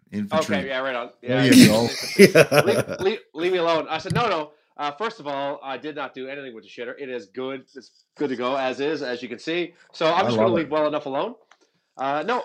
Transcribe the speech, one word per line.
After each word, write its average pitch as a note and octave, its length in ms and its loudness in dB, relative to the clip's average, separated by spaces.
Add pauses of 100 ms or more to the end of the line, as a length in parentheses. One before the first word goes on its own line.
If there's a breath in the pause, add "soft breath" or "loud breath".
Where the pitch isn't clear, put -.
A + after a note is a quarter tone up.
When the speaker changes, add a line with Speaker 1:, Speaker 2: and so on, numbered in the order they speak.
(120)
Speaker 1:
infantry. D3+ 460 -2
Speaker 2:
Okay, C3+ 100 -6
yeah, C3 120 -6
right C3 160 -4
on. A#2+ 140 -8 (120)
Speaker 1:
There C3 240 0
Speaker 2:
Yeah, B2+ 60 6
Speaker 1:
you B2 120 12
Speaker 2:
yeah. G#2+ 40 12
Speaker 1:
go. A2+ 200 4 (200)
Speaker 3:
<laughs> - 100 -4
Yeah. D3 440 8
Speaker 2:
Leave, C3+ 400 0
leave, G#3 180 -2 (140)
leave F3 180 -2
me F#3 60 0
alone. E3 320 0
I D#3 80 -4
said, F3 160 -8
"No, A3+ 160 0
no. D#3 220 -4 (260)
Uh, D3 140 -4
first G#3+ 280 -8
of D3 80 -12
all, C#3 340 -6
I C3 160 -10
did C#3+ 180 -12
not C#3+ 180 -10
do C3 140 -12
anything C3+ 280 -14
with G#2 80 -18
the G2 60 -20
shitter. B2 280 -12
It C3+ 120 -12
is A#2 180 -10
good. C3 380 -10 (100)
It's - 300 -20 (100)
good D3 140 -4
to B2+ 60 -2
go B2 200 -4
as C3 240 -4
is, D3 240 -2
as B2 180 -6
you B2 80 -10
can A2+ 100 -12
see." E3 340 -6 (180 soft breath)
So - 140 -4
I'm D#3+ 80 4
Speaker 1:
I F3+ 100 2
Speaker 2:
just A#2+ 140 0
gonna A2 100 4
Speaker 1:
love A#2 80 2
Speaker 2:
leave D3 120 -2
Speaker 1:
it. C3+ 40 -10
Speaker 2:
well D3+ 160 0
enough D3+ 180 -4
alone. D3 300 -4 (600)
Uh, C#3+ 280 -2
no, A#3 180 -2